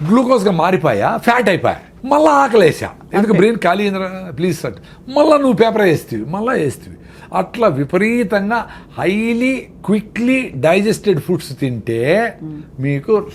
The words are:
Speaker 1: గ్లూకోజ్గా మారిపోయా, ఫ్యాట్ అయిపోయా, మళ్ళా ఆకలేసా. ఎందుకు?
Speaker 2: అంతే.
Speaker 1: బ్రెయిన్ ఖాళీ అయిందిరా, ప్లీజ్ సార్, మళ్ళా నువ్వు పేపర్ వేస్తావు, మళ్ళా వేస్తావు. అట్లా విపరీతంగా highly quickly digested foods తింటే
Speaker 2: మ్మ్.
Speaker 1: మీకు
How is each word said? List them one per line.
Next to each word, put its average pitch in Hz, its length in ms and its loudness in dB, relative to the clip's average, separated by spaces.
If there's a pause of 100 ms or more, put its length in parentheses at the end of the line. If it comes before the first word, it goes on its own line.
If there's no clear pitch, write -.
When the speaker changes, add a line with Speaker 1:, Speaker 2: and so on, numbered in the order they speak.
Speaker 1:
గ్లూకోజ్గా 233 420 2
మారిపోయా, 160 640 0
ఫ్యాట్ 233 320 2
అయిపోయా, 120 260 0 (300)
మళ్ళా 294 260 4
ఆకలేసా. 220 540 4
ఎందుకు? - 320 -6
Speaker 2:
అంతే. 214 160 2
Speaker 1:
బ్రెయిన్ 208 240 4
ఖాళీ 185 260 0
అయిందిరా, 190 480 -6
ప్లీజ్ 165 280 -2
సార్, 123 140 -6 (360)
మళ్ళా 294 280 4
నువ్వు 269 160 4
పేపర్ 220 280 2
వేస్తావు, 135 440 0
మళ్ళా 208 280 -4
వేస్తావు. 147 480 -6 (360)
అట్లా 220 300 -2
విపరీతంగా 202 1000 -2 (340)
highly 233 540 0 (360)
quickly 220 680 -2
digested 196 540 2
foods 143 440 -4
తింటే 131 840 -2
Speaker 2:
మ్మ్. 151 380 -14
Speaker 1:
మీకు 143 540 -2